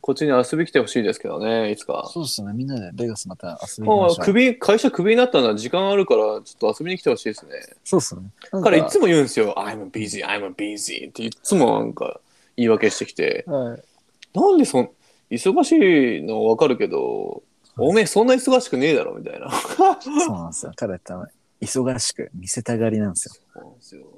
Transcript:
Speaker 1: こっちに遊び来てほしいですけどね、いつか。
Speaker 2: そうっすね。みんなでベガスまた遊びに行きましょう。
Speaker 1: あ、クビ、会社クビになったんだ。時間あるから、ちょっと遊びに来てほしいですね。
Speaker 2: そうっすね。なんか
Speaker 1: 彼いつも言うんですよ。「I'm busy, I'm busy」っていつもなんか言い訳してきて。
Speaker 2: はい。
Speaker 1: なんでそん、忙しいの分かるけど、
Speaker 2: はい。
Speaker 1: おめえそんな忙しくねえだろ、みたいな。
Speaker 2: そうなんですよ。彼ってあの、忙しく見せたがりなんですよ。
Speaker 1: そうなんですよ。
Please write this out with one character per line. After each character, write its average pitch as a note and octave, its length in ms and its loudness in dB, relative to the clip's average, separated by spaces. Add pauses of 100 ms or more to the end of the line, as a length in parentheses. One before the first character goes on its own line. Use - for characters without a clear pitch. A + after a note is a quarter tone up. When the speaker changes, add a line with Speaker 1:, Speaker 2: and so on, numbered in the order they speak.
Speaker 1:
こ - 120 -4
っ - 20 2
ち D3+ 120 -2
に D3 40 2
遊 B2+ 260 2
び D#3+ 100 0
来 - 40 -16
て - 100 2
ほ C#3+ 60 0
し B2+ 140 -2
い - 20 0
で G2 100 0
す - 60 -4
け - 80 -12
ど D#2 140 -8
ね、 A2 300 0
い - 60 -4
つ - 80 -18
か。 - 280 -6
Speaker 2:
そ F3 80 -8
う D#3+ 40 -6
っ - 20 -8
す A2 180 -8
ね。 G2+ 80 -10
み A#2+ 120 -6
ん C3+ 40 -8
な C3+ 100 -6
で F#2 140 -10
ベ A#2 160 -6
ガ G#2+ 80 -8
ス - 120 -14
ま F#2 80 -14
た F2 260 -12
遊 - 200 -12
び A2 60 -2
に G#3+ 80 4
行 F#3+ 120 4
き - 0 -
ま E3+ 60 4
し F3 40 -8
ょ - 20 -6
う。 - 20 -4
Speaker 1:
あ、 - 20 -4
ク G3 80 2
ビ、 B3 260 4
会 G#3 200 4
社 B3 120 2
ク - 120 -4
ビ G#3 100 4
に A3+ 40 4
な B3 80 6
っ B3 60 -2
た D#3+ 100 2
ん - 20 2
だ。 A2 140 2
時 A2+ 140 -6
間 F#3+ 200 0
あ G3+ 60 2
る F#3+ 100 2
か - 80 4
ら、 G#2+ 80 4
ち A2 60 2
ょ G#2+ 100 -4
っ - 40 -14 (320)
と - 40 -12
遊 D3+ 60 -8
び F3+ 80 -6
に F#3 60 -8
来 - 40 -16
て D3+ 80 2
ほ A#2 60 2
し - 100 -10
い A2 40 -4
で G#2+ 40 -8
す - 120 -20
ね。 C#2 60 -20 (320)
Speaker 2:
そ - 120 0
う - 20 4
っ - 20 2
す - 140 -8
ね。 F2+ 80 -14 (300)
な F#3+ 80 -4
ん - 20 -4
か - 80 6
Speaker 1:
彼 - 80 6
い - 100 2
つ G#4 100 2
も D4+ 80 4
言 E3+ 100 4
う D3+ 40 6
ん - 20 4
で B2+ 60 0
す - 120 -2
よ。 G#2+ 180 0
「I'm G#2 320 -10
busy, G#2 340 -8
I'm G2 300 -6
busy」 G#2 560 -8
っ - 20 -20
て - 120 -10
い A2+ 60 -6
つ - 240 -4
も B2 260 4
な - 40 -4
ん A#2 80 -8
か - 280 -10 (360)
言 A#2+ 100 0
い - 20 2
訳 A2 220 4
し - 80 -8
て - 80 -6
き - 60 -18
て。 - 360 -4
Speaker 2:
は B2+ 280 -6
い。 - 60 -20 (520)
Speaker 1:
な D4+ 160 4
ん F#4+ 60 6
で C#4+ 80 6
そ C3 160 0
ん、 A#2+ 100 0 (400)
忙 F#3+ 340 2
し - 80 2 (480)
い - 20 -8
の A2 220 -2
分 A2+ 120 4
か C#3+ 120 4
る B2+ 100 2
け G2+ 100 0
ど、 A#1+ 540 -4 (340)
Speaker 2:
は - 80 0
い。 C#3 40 4
Speaker 1:
お E3 40 2
め G#3+ 100 6
え F#3 40 2
そ G3+ 180 2
ん - 20 2
な B3+ 80 6
忙 B3+ 260 2
し B3 80 -10
く - 80 -2
ね C3+ 120 2
え D#3+ 60 4
だ G#2+ 100 2
ろ、 - 100 -8
み - 100 -14
た - 100 -10
い - 60 -14
な。 - 100 -12
Speaker 2:
そ - 600 0
う D4+ 200 0
な F3+ 140 -8
ん - 40 -10
で E2+ 40 -14
す - 140 -10
よ。 - 100 -14
彼 G2+ 180 -6
っ F2 40 -12
て - 140 -16
あ F2+ 40 -12
の、 F#2 100 -12 (340)
忙 B2+ 380 -2
し - 140 -4
く - 220 -10
見 F2+ 140 -14
せ - 140 -6
た A#2 160 -4
が A2+ 100 2
り A2 100 0
な G#2 100 0
ん F2+ 60 -6
で - 20 -4
す - 100 -6
よ。 - 80 -18 (180)
Speaker 1:
そ - 80 -20
う - 40 -20
な - 60 -20
ん - 40 -20
で - 80 -20
す - 140 -20
よ。 C2+ 100 -20 (120)